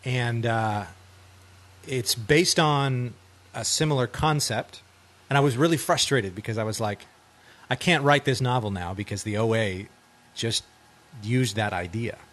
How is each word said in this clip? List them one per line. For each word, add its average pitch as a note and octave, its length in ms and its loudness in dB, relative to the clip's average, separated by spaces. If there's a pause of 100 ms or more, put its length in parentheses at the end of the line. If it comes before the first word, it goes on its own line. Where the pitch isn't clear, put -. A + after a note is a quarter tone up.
and, A#2+ 420 -2
uh, A2 380 0 (1000)
it's C3 280 -2
based D3 440 4
on C#3 540 2 (420)
a A2+ 100 -8
similar C#3+ 420 0
concept, C3+ 760 -2 (500)
and C#3 80 4
I - 20 6
was C#3 160 4
really D#3+ 220 4
frustrated G2+ 560 0
because G#2+ 240 -6
I A2+ 60 -2
was G#2+ 160 -4
like, G#2 260 -4 (640)
"I B2+ 60 0
can't D#3 280 2
write C#3+ 220 4
this C3 140 0
novel B2 300 0
now F2+ 220 -6
because G2+ 300 -8
the G#2 160 -2
O A2+ 160 2
A G#2 340 -2 (460)
just - 300 -4 (580)
used A2+ 340 0
that G#2 160 0
idea." F#2+ 460 -6 (140)